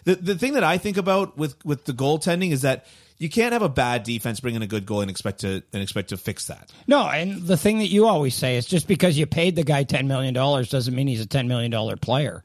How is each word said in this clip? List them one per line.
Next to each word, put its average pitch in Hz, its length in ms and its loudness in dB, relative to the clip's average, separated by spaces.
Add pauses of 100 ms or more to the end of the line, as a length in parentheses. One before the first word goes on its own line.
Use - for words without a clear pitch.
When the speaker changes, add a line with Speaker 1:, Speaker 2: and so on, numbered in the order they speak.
Speaker 1:
The, 180 120 2
the 185 180 -2
thing 247 200 -2
that 226 100 2
I 165 120 2
think 196 220 -4
about 190 400 0
with, 143 260 -6
with 147 220 -4
the 135 80 0
goaltending 160 560 0
is 135 100 2
that 131 240 0 (320)
you 156 140 -4
can't 233 240 2
have 233 80 2
a 185 80 2
bad 123 320 0
defense 117 380 -4
bring 120 140 -4
in 113 60 -2
a 110 60 -4
good 101 180 -4
goal 104 160 -2
and 98 100 -2
expect - 300 -6
to, 95 220 -4 (100)
and 101 100 -4
expect 98 280 -6
to 95 80 -6
fix - 300 -8
that. - 220 -16 (160)
Speaker 2:
No, 247 220 4
and 175 380 -4
the 180 100 4
thing 214 220 2
that 208 80 0
you 202 200 6
always 151 280 2
say 127 240 0
is 113 80 -4
just 175 200 0
because 180 300 2
you 151 80 2
paid 170 320 0
the 170 80 0
guy 143 200 2
ten 131 220 0
million 131 280 0
dollars 131 340 2
doesn't 127 260 -2
mean 139 120 0
he's 113 160 -2
a 107 40 -6
ten 127 220 0
million 117 220 0
dollar 110 260 -2
player. 123 480 -2